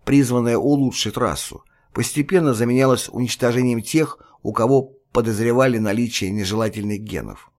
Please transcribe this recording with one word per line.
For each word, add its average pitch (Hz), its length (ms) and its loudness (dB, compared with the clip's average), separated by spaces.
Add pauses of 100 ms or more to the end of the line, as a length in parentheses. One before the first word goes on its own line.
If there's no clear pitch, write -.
призванная 123 520 2
улучшить 131 600 0
расу, 101 460 -4 (300)
постепенно 147 600 0
заменялась 123 560 2
уничтожением 120 720 0
тех, - 380 -2 (240)
у 110 100 -6
кого 131 400 2 (180)
подозревали 117 680 2
наличие 107 520 -2
нежелательных 104 720 -4
генов. 71 580 -10